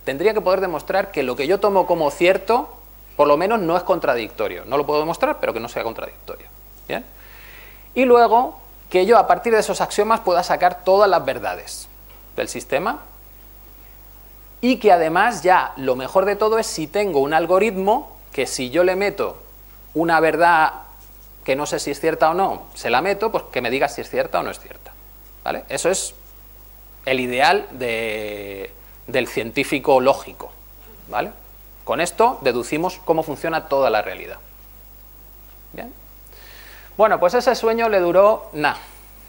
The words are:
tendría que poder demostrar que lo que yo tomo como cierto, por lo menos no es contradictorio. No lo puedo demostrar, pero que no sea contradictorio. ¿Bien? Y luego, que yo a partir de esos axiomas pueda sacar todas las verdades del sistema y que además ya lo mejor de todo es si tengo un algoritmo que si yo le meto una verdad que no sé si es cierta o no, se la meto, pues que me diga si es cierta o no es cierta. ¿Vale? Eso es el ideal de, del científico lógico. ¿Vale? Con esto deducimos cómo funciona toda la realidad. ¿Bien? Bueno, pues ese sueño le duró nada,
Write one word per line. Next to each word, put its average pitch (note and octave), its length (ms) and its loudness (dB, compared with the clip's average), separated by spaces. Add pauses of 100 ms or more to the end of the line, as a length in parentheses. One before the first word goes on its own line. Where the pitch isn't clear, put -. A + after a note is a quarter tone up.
tendría D#3+ 300 0
que G#3+ 80 -2
poder F#3 200 0
demostrar F#3+ 500 -4
que C#3+ 120 -4
lo B2 120 -4
que C3+ 120 -4
yo F#3+ 120 0
tomo G3 280 2
como E3 240 0
cierto, A#3+ 680 0 (380)
por D3 120 4
lo D3 100 4
menos G#3 220 0
no E3+ 180 0
es F3 60 -2
contradictorio. A2+ 840 -2
No B2 120 -2
lo C#3+ 80 0
puedo D3+ 140 0
demostrar, E3 400 -2
pero A2 140 -4
que A2+ 60 -8
no A#2 100 -8
sea A2 140 -8
contradictorio. - 640 -12 (400)
¿Bien? A3+ 180 -8 (880)
Y B3+ 120 2
luego, A#3+ 540 4 (300)
que F#3 160 2
yo A3+ 120 6
a F#3 100 6
partir - 260 2
de A3 60 4
esos - 220 -2
axiomas G#3+ 400 0
pueda F3 220 2
sacar - 400 0
todas G3 260 6
las E3 160 2
verdades G2+ 640 -8 (480)
del A2+ 100 -4
sistema F3 540 -6 (1600)
y B3 160 2
que G3+ 160 6
además F3 500 2
ya F3 320 4
lo C3 220 -2
mejor C3 260 0
de G3+ 140 0
todo A3 220 2
es G#3+ 80 -4
si D#3 200 -8
tengo G3 320 -2
un C#3+ 140 0
algoritmo F#3+ 840 0 (140)
que B2+ 160 -4
si B2+ 220 -6
yo E3+ 160 2
le F#3 100 0
meto F#3 420 -4 (560)
una E3 280 2
verdad D#3+ 500 4 (720)
que C3+ 120 -2
no D3 100 -4
sé D3+ 140 -4
si C#3+ 120 -6
es C#3+ 80 -8
cierta D#3+ 300 0
o E3 40 0
no, F3 300 -2 (120)
se - 140 -8
la B2+ 120 2
meto, G3+ 300 -2
pues F3+ 200 -4
que B2+ 100 -4
me A#2+ 100 -4
diga C#3 180 0
si - 120 -10
es - 80 -14
cierta C3 300 -4
o D#3+ 40 -2
no G#2 80 -6
es - 80 -14
cierta. - 340 -20 (500)
¿Vale? - 260 -6
Eso C#3 200 -2
es - 240 -4 (920)
el C3 140 -2
ideal C3+ 520 0
de, G#2+ 1000 -8 (360)
del A#2+ 200 -2
científico C3 720 0
lógico. - 520 -2 (580)
¿Vale? E3 220 -6 (520)
Con A#2 160 -4
esto A3 420 2
deducimos C#3 640 -2
cómo D#3+ 200 0
funciona D#3+ 440 -6
toda C3+ 220 0
la G#2+ 140 0
realidad. F2+ 340 -12 (1400)
¿Bien? B3 180 -14 (1040)
Bueno, G3+ 240 4
pues F3 140 4
ese A#3+ 220 2
sueño A3+ 340 0
le G3 100 2
duró F#3+ 540 4
nada, D#3 240 -2 (520)